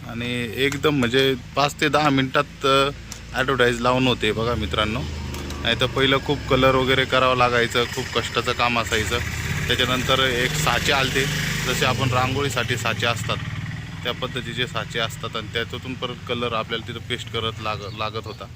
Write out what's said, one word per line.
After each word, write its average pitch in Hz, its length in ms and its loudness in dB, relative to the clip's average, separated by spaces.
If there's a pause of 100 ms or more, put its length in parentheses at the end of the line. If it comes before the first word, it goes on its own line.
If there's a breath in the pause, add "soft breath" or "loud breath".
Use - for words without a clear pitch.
आणि 120 480 -6
एकदम 143 380 2
म्हणजे 135 400 4 (220)
पाच 143 240 2
ते 156 80 4
दहा 147 220 4
मिनिटात, 135 560 0
अ, 135 240 6 (440)
ॲडव्हर्टाइज 123 460 2
लावून 127 260 4
होते 110 260 2
बघा 113 220 0
मित्रांनो. 110 460 0 (640)
नाही 117 180 0
तर 131 60 4
पहिलं 135 400 2
खूप 139 120 0 (120)
कलर 131 240 6
वगैरे 131 300 4
करावं 131 320 4
लागायचं, 120 480 4
खूप 123 200 -4 (100)
कष्टाचं 117 380 -2
काम 120 280 2
असायचं. 110 380 0 (480)
त्याच्यानंतर 127 520 2
एक 127 320 2
साचे 123 420 2
आलते, 135 320 2 (420)
जसे 127 200 0
आपण 127 240 0
रांगोळीसाठी 127 680 0
साचे 113 300 -2
असतात 113 300 0 (680)
त्या 123 80 -2
पद्धतीचे 123 540 -6
साचे 113 320 -6
असतात 113 380 -4
आणि 110 160 -6
त्याच्यातून 120 420 -6
परत 123 220 -6 (120)
कलर 120 240 -2
आपल्याला 113 360 -4
तिथं 117 100 -10
पेस्ट - 340 -8
करत 113 280 -4
लाग-, 107 380 -6
लागत 107 280 -6
होता. 110 180 -12 (120)